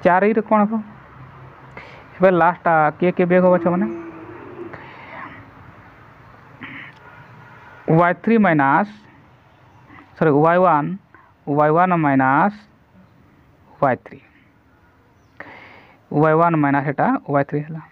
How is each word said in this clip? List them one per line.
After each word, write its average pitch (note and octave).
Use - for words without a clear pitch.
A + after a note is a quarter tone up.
ଚାରିରେ G3+
କ'ଣ G#3+
ହେବ? G#3
ଏବେ F#3
ଲାଷ୍ଟଟା E3+
କିଏ F3
କିଏ F3+
ବିୟୋଗ F3+
ହେବ F3+
ଛୁଆମାନେ? F3+
ୱାଇ E3+
ଥ୍ରୀ A3
ମାଇନସ୍, E3
ସରି, D#3+
ୱାଇ D#3+
ୱାନ୍, D#3+
ୱାଇ D3
ୱାନ୍ F3+
ମାଇନସ୍ C#3+
ୱାଇ B2+
ଥ୍ରୀ। -
ୱାଇ D#3
ୱାନ୍ E3
ମାଇନସ୍ C#3
ଏଇଟା C#3+
ୱାଇ C#3+
ଥ୍ରୀ D3
ହେଲା। D#3